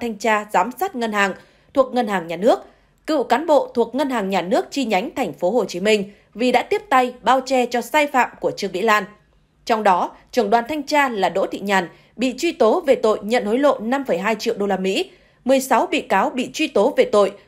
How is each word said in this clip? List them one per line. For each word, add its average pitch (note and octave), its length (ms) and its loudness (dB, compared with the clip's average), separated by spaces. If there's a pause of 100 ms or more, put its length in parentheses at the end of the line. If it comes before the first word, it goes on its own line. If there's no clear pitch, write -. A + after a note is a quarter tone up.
thanh A#3 140 -6
tra G#3 380 -2
giám F#3+ 180 2 (100)
sát F#4+ 160 -4
ngân A3+ 160 -4
hàng G3+ 220 0 (400)
thuộc C4 200 0
Ngân A#3+ 140 0
hàng F#3 180 -4
Nhà E3 100 -6
nước, A#3+ 220 2 (480)
cựu D4+ 160 0
cán C4 240 0
bộ D4+ 280 2
thuộc A#3 200 -2
Ngân C#4 160 -2
hàng G#3 200 -2
Nhà F#3 120 0
nước A3+ 280 -2
chi C#4 140 -4
nhánh G#3+ 300 -2
Thành G#3 180 -4
phố F3 180 -2
Hồ A3+ 140 0
Chí F3 160 -8
Minh G3+ 320 0 (220)
vì A#3+ 180 0
đã B3 100 4
tiếp G#4 260 -2
tay B3+ 340 2
bao C4 240 2
che B3+ 200 2
cho B3 140 -2
sai D4 260 0
phạm C4+ 240 0 (100)
của E3+ 100 -2
Trương F#3+ 220 -8
Mỹ F3+ 100 -4
Lan. G#3+ 220 2 (600)
Trong A3 180 0
đó, G3+ 340 2 (160)
trưởng G#3+ 180 0
đoàn A#3 180 2
thanh D4+ 140 -6
tra C#4+ 260 2
là G3 200 0
Đỗ F3 180 0
Thị - 140 -10
Nhàn F#3+ 280 0 (280)
bị B3 220 -2
truy E4 140 -2
tố B3 280 2
về C#4 140 2
tội - 280 2
nhận G#3 220 0
hối G#3 140 0
lộ C#4+ 200 2
năm B3+ 260 -4
phẩy F#3 140 -2
hai G#3 160 -2
triệu A3 200 -4
đô G3+ 120 -4
la G3 100 0
Mỹ. F#3+ 340 -2 (340)
Mười C4+ 160 4
sáu C4 260 2
bị D#4+ 140 -2
cáo G#3+ 300 0
bị A3+ 220 -6
truy D4+ 160 -2
tố A3 280 2
về B3 80 4
tội G3+ 280 2 (160)